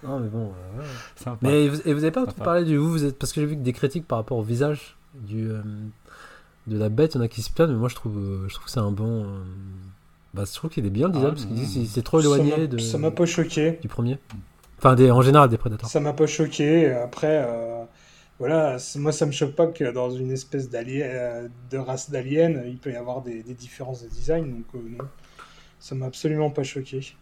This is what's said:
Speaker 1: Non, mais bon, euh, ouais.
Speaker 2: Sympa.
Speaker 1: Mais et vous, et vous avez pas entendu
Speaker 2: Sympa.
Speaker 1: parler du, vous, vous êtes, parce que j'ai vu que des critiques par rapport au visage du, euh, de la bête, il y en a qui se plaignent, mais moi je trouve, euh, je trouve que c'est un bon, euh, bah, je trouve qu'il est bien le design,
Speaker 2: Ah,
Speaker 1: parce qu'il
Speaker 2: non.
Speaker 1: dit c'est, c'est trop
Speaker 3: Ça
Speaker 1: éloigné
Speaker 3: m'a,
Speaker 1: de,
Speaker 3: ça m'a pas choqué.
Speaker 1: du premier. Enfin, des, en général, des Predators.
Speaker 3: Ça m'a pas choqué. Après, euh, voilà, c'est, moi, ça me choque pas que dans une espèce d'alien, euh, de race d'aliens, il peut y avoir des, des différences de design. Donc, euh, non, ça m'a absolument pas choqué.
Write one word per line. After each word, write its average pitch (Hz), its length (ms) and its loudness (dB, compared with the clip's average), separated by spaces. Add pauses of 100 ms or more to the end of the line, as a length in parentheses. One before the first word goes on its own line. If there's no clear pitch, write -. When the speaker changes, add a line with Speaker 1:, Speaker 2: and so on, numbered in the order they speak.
Speaker 1:
Non, 135 160 -6
mais 110 80 -4
bon, 107 240 -6 (240)
euh, - 40 -10
ouais. 151 40 -10 (320)
Speaker 2:
Sympa. 123 260 -10
Speaker 1:
Mais 147 220 4
et 147 60 4
vous, 151 180 -4
et 151 60 2
vous 151 100 0
avez 160 80 2
pas 262 80 -2
entendu 233 160 -2
Speaker 2:
Sympa. - 80 -8
Speaker 1:
parler 175 200 2
du, 156 120 2
vous, 156 140 2
vous 160 140 0
êtes, 139 140 -2
parce - 140 -4
que 156 80 -2
j'ai 147 80 2
vu 151 80 -2
que 139 60 -6
des 123 100 0
critiques 147 340 -2
par 117 120 -2
rapport 113 200 -4
au 110 60 -2
visage 143 520 -2 (180)
du, 110 360 -6
euh, 107 100 -6 (1080)
de 107 100 -2
la 107 100 2
bête, 147 260 2
il 135 40 0
y - 20 0
en 117 40 2
a 110 40 0
qui 110 140 -8
se - 80 -8
plaignent, 165 200 2
mais 117 80 0
moi 120 100 0
je - 80 -6
trouve, 107 220 -8
euh, 98 300 -6
je - 60 -10
trouve - 120 -12
que - 40 -14
c'est - 80 -4
un 101 140 0
bon, 110 320 -2
euh, 98 140 -10 (960)
bah, 101 120 -4
je - 80 -12
trouve 160 160 -8
qu'il 113 160 -4
est 98 40 0
bien 123 180 2
le 180 60 0
design, 139 160 4
Speaker 2:
Ah, - 40 -2
Speaker 1:
parce 123 120 -8
qu'il 113 100 -6
Speaker 2:
non. 120 60 -2
Speaker 1:
dit 143 40 -4
c'est, 127 260 -2
c'est 117 100 -2
trop - 180 4
Speaker 3:
Ça 151 60 6
Speaker 1:
éloigné 147 300 6
Speaker 3:
m'a, 160 120 2
Speaker 1:
de, 120 100 -2
Speaker 3:
ça 113 200 -2
m'a 156 120 2
pas 170 160 2
choqué. 165 560 0
Speaker 1:
du 104 60 -8
premier. 123 300 -2 (600)
Enfin, 131 160 8
des, 127 160 10
en 123 120 8
général, 139 260 10
des 117 100 2
Predators. 110 300 -4
Speaker 3:
Ça 160 100 0
m'a 147 140 0
pas 151 140 4
choqué. 151 640 4
Après, 135 560 0
euh, 117 340 -6 (560)
voilà, 139 400 0
c'est, - 200 -10
moi, 147 120 2
ça 151 140 0
me 143 80 0
choque 139 220 -2
pas 170 140 4
que 131 220 -2
dans 127 200 -2
une 127 200 -6
espèce 131 380 -6
d'alien, 127 340 -6
euh, 123 460 -6 (220)
de 135 80 -6
race 135 320 -8
d'aliens, 143 420 2 (140)
il 127 100 -10
peut 131 160 -8
y 120 40 -8
avoir 123 260 -8
des, 117 200 -10
des 123 120 -14
différences 123 480 -14
de 117 80 -18
design. 156 400 0
Donc, 117 240 -10
euh, 127 40 -10 (200)
non, 139 80 -10 (760)
ça - 140 -12
m'a 131 100 -4
absolument 151 460 -2
pas 143 120 -4
choqué. 135 380 -8 (220)